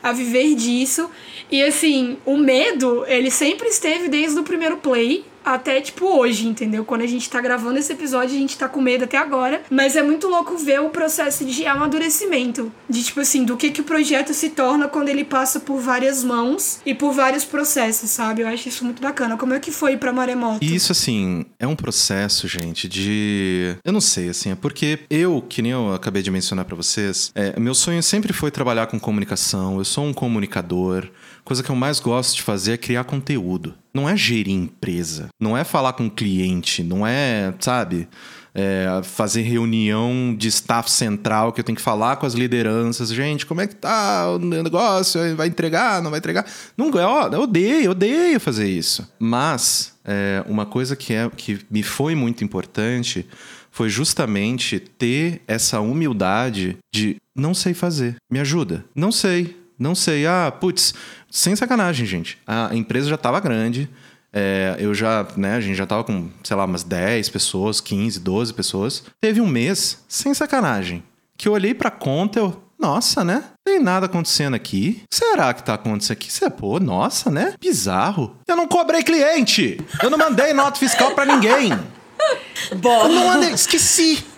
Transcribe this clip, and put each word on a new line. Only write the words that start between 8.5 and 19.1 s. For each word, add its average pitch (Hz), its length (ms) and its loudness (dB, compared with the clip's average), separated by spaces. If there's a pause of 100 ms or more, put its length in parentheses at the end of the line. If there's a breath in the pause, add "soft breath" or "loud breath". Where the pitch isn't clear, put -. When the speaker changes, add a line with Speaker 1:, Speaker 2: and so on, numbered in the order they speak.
Speaker 1:
tá 262 100 -4
com 269 140 -2
medo 254 240 2
até 247 120 -4
agora. 277 440 0 (100)
Mas 269 240 2
é 302 80 4
muito 311 240 2
louco 349 300 0
ver 277 240 2
o 311 80 0
processo 311 560 -2
de 262 200 -4
amadurecimento. 285 1040 0 (200)
De, 240 120 0
tipo 277 200 -4
assim, 269 240 2
do 240 100 0
que 294 160 0
que 294 80 -6
o 294 60 -2
projeto 302 480 0
se 311 160 -2
torna 285 400 2
quando 294 180 -2
ele 277 160 0
passa 269 340 0
por 269 220 -4
várias 262 420 0
mãos 247 640 -2
e 277 80 -2
por 285 200 0
vários 277 320 2
processos, 233 640 -2
sabe? 220 320 -2
Eu 226 80 -2
acho 233 180 -6
isso 247 160 -8
muito 240 180 -6
bacana. 262 360 -2